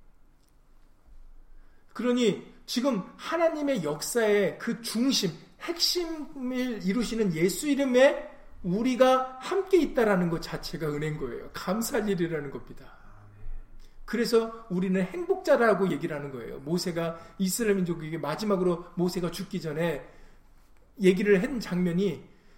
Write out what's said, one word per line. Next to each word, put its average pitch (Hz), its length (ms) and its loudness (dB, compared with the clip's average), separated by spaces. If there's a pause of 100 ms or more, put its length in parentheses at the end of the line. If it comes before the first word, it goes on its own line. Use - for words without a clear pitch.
(1900)
그러니 240 580 2 (140)
지금 240 380 0 (140)
하나님의 302 680 0
역사의 202 760 2
그 226 240 -4
중심, 220 500 0 (300)
핵심을 269 1200 -4
이루시는 202 520 0
예수 190 320 0
이름에 269 640 4 (340)
우리가 254 760 2
함께 381 380 2
있다라는 208 520 2
것 165 120 -2
자체가 156 460 -8
은혜인 151 300 -4
거예요. 123 360 -8
감사할 208 560 -2
일이라는 165 400 -2
겁니다. - 480 -14 (1080)
그래서 226 640 0
우리는 185 320 2
행복자라고 233 880 2
얘기를 151 240 -4
하는 143 160 -8
거예요. 117 280 -10
모세가 165 600 -2 (180)
이스라엘 196 380 2
민족에게 165 420 -2
마지막으로 180 680 0 (100)
모세가 175 360 0
죽기 185 300 -8
전에 156 440 -2 (960)
얘기를 190 400 6
한 262 180 -2
장면이 180 640 0 (340)